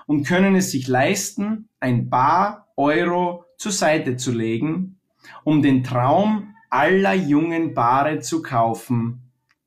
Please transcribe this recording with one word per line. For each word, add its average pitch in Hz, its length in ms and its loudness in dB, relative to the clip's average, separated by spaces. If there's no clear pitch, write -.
und 143 200 0
können 190 280 2
es 185 160 0
sich 127 160 -4
leisten, 202 840 -2
ein 123 300 -2
paar 170 680 0
Euro 175 680 0
zur 214 160 -8
Seite 156 440 0
zu 127 160 -6
legen, 120 680 -4
um 151 180 2
den 131 200 4
Traum 156 720 0
aller 190 460 2
jungen 160 600 0
Paare 139 460 2
zu - 220 -4
kaufen. 117 800 -2